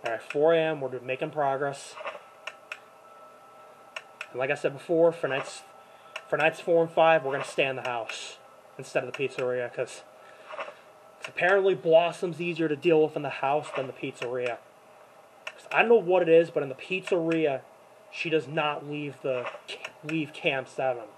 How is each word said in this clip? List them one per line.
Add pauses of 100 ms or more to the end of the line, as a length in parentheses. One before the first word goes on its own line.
All
right,
four
A
M,
we're
making
progress. (2500)
And
like
I
said
before,
for
nights, (640)
for
nights
four
and
five,
we're
gonna
stay
in
the
house (380)
instead
of
the
pizzeria,
'cause, (540)
'cause
apparently
Blossom's
easier
to
deal
with
in
the
house
than
the
pizzeria. (880)
'Cause
I
don't
know
what
it
is,
but
in
the
pizzeria, (480)
she
does
not
leave
the, (540)
leave
Cam
seven.